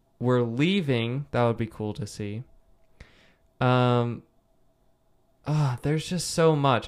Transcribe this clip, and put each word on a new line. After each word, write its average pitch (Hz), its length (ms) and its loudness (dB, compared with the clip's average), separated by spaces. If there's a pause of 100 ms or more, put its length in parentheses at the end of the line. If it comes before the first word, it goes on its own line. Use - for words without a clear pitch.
(200)
were 123 220 2
leaving, 135 920 0
that 120 140 2
would 113 120 0
be 117 100 -4
cool 107 260 -8
to - 120 -10
see. 104 380 -10 (1160)
Um, 123 640 2 (1200)
ah, 143 340 0
there's 156 260 -2
just 175 240 -6
so 160 240 4
much. 139 320 2